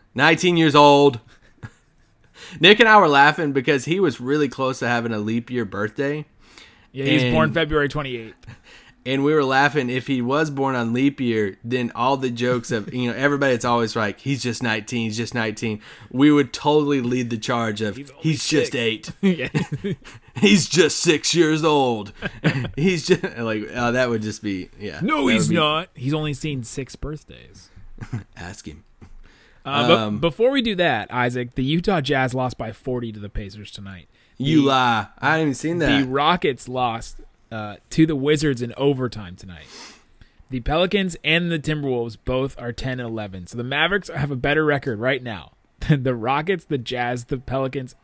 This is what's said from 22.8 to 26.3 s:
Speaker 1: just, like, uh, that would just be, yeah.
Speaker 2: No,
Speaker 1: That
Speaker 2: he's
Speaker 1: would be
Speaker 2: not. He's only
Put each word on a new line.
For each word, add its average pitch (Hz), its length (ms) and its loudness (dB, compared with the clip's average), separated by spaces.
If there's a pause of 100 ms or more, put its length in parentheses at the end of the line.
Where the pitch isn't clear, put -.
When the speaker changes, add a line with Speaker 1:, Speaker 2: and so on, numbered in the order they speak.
Speaker 1:
just, - 160 2 (140)
like, 110 260 -2 (100)
uh, 120 180 0
that 123 180 2
would 113 120 0
just 107 200 -6
be, 95 280 -4 (100)
yeah. 92 220 -10
Speaker 2:
No, 285 260 0
Speaker 1:
That 240 60 4
Speaker 2:
he's 202 100 4
Speaker 1:
would 151 60 0
be 170 60 2
Speaker 2:
not. 156 400 0
He's 131 180 -4
only 151 200 -2